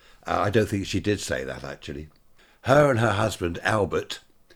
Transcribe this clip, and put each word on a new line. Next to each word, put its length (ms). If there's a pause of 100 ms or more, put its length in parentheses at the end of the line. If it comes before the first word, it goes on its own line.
(260)
uh, 160
I 80
don't 200
think 160
she 140
did 200
say 240
that, 200
actually. 460 (520)
Her 280
and 100
her 140
husband, 500
Albert, 560 (360)